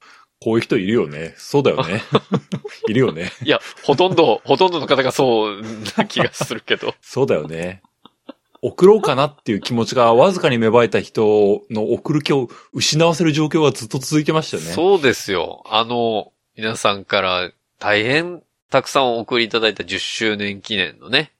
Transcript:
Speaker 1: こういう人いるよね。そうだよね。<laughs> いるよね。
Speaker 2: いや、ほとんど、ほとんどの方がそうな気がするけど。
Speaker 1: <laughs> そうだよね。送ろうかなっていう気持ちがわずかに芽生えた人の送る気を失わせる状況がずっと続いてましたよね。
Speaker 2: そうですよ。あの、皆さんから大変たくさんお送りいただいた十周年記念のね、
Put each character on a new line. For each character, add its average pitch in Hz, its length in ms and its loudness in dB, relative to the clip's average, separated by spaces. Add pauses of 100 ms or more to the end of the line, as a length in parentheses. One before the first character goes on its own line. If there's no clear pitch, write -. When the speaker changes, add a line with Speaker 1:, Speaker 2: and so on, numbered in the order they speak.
(420)
Speaker 1:
こ 110 120 0
う - 20 2
い - 20 4
う 117 40 2
人 - 160 -2
い 92 100 -2
る 107 60 0
よ 104 140 0
ね。 73 300 -12
そ - 220 -2
う 139 40 0
だ 113 80 4
よ 73 140 -2
ね。 95 160 -4 (440)
<laughs> - 440 -10
い 214 40 -2
る 135 60 2
よ 113 120 2
ね。 170 200 -10 (120)
Speaker 2:
い 143 60 -2
や、 123 100 2 (240)
ほ 143 120 2
と 185 140 2
ん 185 60 -2
ど、 139 280 4
ほ - 140 2
と 185 120 4
ん - 20 -2
ど 165 80 -4
の 123 80 -6
方 135 160 2
が 127 80 0
そ 113 400 0
う 98 100 -12 (360)
な 208 80 2
気 - 140 -8
が - 140 0
す - 200 -8
る 110 80 -10
け - 160 -2
ど。 - 200 -6
Speaker 1:
<laughs> - 40 -20
そ - 220 -2
う 135 40 0
だ 104 80 2
よ 76 120 -4
ね。 87 340 -8 (800)
送 147 260 2
ろ 214 80 10
う 202 60 0
か 151 140 0
な 143 120 0
っ - 160 -12
て 127 80 -4
い 101 40 0
う 95 60 -4
気 - 120 -6
持 113 120 0
ち 120 100 -6
が 117 200 6
わ 160 160 6
ず 185 80 -6
か 151 100 2
に 123 80 0
芽 113 100 2
生 117 180 6
え 104 40 -2
た 104 100 0
人 104 680 2
の 110 240 -4
送 147 200 -4
る 147 100 -2
気 156 100 -2
を 131 160 -2 (240)
失 147 320 0
わ 170 80 4
せ 180 100 -2
る 160 80 4
状 151 140 0
況 160 160 0
が 147 100 4
ず - 140 -10
っ - 20 -18
と - 120 -6
続 151 200 0
い 151 60 -2
て 160 80 0
ま 156 80 2
し - 80 -10
た 101 80 -6
よ 80 60 -8
ね。 82 80 -10
Speaker 2:
そ 370 240 4
う 349 60 0
で 123 120 4
す - 180 -8
よ。 87 360 -4
あ 110 180 0
の、 117 460 -4 (240)
皆 110 220 -6
さ 104 180 0
ん 98 100 -14
か 101 160 0
ら 90 300 -2 (280)
大 104 240 0
変 165 380 -4 (280)
た 131 120 2
く - 60 -10
さ 143 140 0
ん 123 140 0
お 117 40 -4
送 120 200 -4
り 117 60 0
い 107 40 -12
た 117 100 -2
だ 110 80 2
い 101 80 0
た 95 80 -10
十 90 160 -6
周 107 380 -4
年 101 240 -8
記 107 160 -8
念 90 220 -4
の 78 100 -20
ね、 147 300 -2